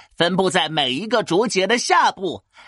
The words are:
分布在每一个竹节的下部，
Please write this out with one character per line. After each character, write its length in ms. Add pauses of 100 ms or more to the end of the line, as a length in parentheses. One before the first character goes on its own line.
(160)
分 200
布 120
在 200
每 240
一 160
个 160
竹 240
节 180
的 100
下 360
部， 320 (240)